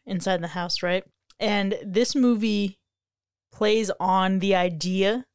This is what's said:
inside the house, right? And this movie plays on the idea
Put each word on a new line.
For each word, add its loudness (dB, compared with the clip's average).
inside -2
the -6
house, -6
right? -2
And -2
this 0
movie 0
plays 0
on 2
the 2
idea 0